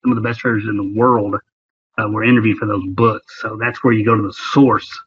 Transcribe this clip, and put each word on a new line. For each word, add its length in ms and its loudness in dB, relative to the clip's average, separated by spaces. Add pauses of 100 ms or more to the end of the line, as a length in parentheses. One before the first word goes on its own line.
some 80 2
of 40 0
the 60 -4
best 180 -4
traders 280 -2
in 80 -4
the 180 -6
world, 400 2 (640)
uh, 100 -4
were 140 -4
interviewed 360 2
for 80 -6
those 220 -4
books. 520 -2
So 200 -10
that's 220 -6
where 120 4
you 100 2
go 100 4
to 80 0
the 100 -4 (200)
source 360 4 (180)